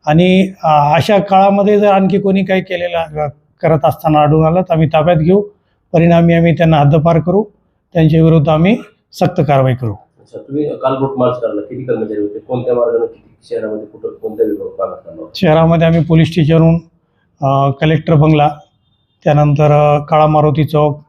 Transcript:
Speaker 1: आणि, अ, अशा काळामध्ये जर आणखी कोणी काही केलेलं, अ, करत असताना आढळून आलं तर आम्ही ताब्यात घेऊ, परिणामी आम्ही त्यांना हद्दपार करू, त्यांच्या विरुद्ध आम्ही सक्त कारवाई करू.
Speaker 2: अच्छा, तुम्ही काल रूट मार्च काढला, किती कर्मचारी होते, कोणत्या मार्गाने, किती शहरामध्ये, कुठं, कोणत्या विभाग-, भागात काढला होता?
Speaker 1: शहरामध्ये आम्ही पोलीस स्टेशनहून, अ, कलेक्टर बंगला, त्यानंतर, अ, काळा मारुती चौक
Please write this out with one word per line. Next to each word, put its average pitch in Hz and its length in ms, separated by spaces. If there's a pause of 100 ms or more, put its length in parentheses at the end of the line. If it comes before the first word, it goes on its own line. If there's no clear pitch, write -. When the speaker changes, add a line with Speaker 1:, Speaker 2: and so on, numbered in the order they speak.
Speaker 1:
आणि, 185 460 (120)
अ, 151 320
अशा 202 220
काळामध्ये 196 640
जर 208 80
आणखी 196 320
कोणी 196 240
काही 190 180
केलेलं, 175 360
अ, 156 300 (340)
करत 156 220
असताना 151 360
आढळून 156 260
आलं 175 160
तर 175 120
आम्ही 160 140
ताब्यात 160 300
घेऊ, 180 240 (520)
परिणामी 170 400
आम्ही 170 200
त्यांना 160 240
हद्दपार 156 420
करू, 180 240 (500)
त्यांच्या 160 300
विरुद्ध 160 260
आम्ही 165 280 (340)
सक्त - 360
कारवाई 131 280
करू. 113 180
Speaker 2:
अच्छा, - 460
तुम्ही 143 300
काल 131 280
रूट 135 200
मार्च 123 180
काढला, 104 260
किती 123 220
कर्मचारी 110 380
होते, 104 180
कोणत्या 120 340
मार्गाने, 117 320
किती - 380
शहरामध्ये, 107 420
कुठं, - 240
कोणत्या 110 360
विभाग-, 95 320
भागात - 280
काढला - 160
होता? - 140
Speaker 1:
शहरामध्ये 165 520
आम्ही 165 160
पोलीस 165 280
स्टेशनहून, 165 440 (680)
अ, 139 300
कलेक्टर 156 420
बंगला, 151 420 (680)
त्यानंतर, 147 480
अ, 147 320
काळा 151 240
मारुती 151 360
चौक 147 440